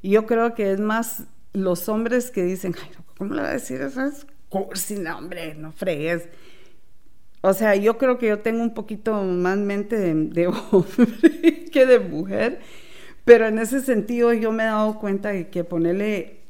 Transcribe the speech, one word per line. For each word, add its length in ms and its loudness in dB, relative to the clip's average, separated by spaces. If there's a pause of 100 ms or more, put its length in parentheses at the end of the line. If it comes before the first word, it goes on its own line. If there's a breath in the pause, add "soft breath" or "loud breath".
Y 120 -4
yo 140 6
creo 280 2
que 180 0
es 80 0
más 440 -2 (280)
los 360 0
hombres 420 0
que 140 -2
dicen, 380 -2
"Ay, 80 -16 (260)
¿cómo 180 -6
le 60 -2
va 80 -2
a 60 -2
decir 260 -6
eso? 240 -4
Es 220 -6 (240)
cursi, 480 -6
no, 180 -6
hombre, 380 -10
no 180 -12
fregues". 560 -4 (1120 soft breath)
O 140 4
sea, 220 2
yo 200 2
creo 220 2
que 100 0
yo 120 0
tengo 220 -2
un 120 -2
poquito 480 -4
más 340 0
mente 400 -2
de, 180 2
de 320 2
<laughs> 240 -4
hombre 1000 4
que 140 8
de 140 10
mujer, 600 -2 (640 loud breath)
pero 220 10
en 120 0
ese 220 -2
sentido 540 2
yo 180 0
me 120 -2
he 20 2
dado 320 0
cuenta 320 -2
de 180 -4
que 160 -4
ponerle 840 -2